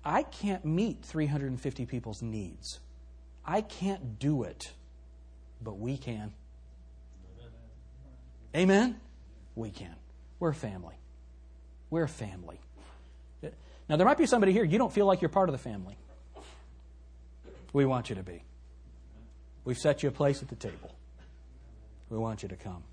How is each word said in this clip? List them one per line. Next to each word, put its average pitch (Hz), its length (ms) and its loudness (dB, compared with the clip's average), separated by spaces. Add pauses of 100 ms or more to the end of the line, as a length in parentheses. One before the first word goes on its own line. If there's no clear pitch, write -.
I 180 180 2
can't 202 420 -4
meet 170 380 0
three 156 240 -2
hundred 143 220 -2
and 127 120 -6
fifty 127 260 -4
people's 113 360 -8
needs. 107 560 -10 (680)
I 185 160 0
can't 180 580 -4
do 139 260 2
it, - 280 -12 (880)
but 110 180 -10
we 127 180 -4
can. 107 360 -8 (2250)
Amen? 196 460 6 (540)
We 113 160 -8
can. 87 240 -14 (440)
We're 170 120 0
a 143 40 -2
family. 92 400 -10 (960)
We're 165 140 2
a 139 40 -2
family. 92 520 -12 (1300)
Now, 151 80 4
there 180 100 8
might 285 120 6
be 320 80 6
somebody 208 260 6
here, 214 120 6
you 156 140 4
don't 143 140 2
feel 202 140 4
like 190 140 4
you're 170 80 0
part 185 200 4
of 147 40 0
the 127 60 -4
family. 101 380 -10 (1800)
We 143 120 6
want 127 260 0
you 104 60 -4
to 92 60 -8
be. 90 220 -14 (1200)
We've 127 140 -4
set 147 240 2
you 143 60 2
a 127 40 0
place 143 300 2
at 135 60 -12
the 117 80 -10
table. - 380 -12 (1120)
We 113 100 -6
want 113 240 -4
you 101 60 -8
to 92 80 -10
come. 90 360 -12